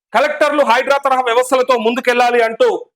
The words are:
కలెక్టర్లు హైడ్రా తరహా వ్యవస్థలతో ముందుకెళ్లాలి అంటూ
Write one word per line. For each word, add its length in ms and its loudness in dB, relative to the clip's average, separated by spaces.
కలెక్టర్లు 500 0
హైడ్రా 420 0
తరహా 160 0
వ్యవస్థలతో 580 0
ముందుకెళ్లాలి 640 0
అంటూ 540 0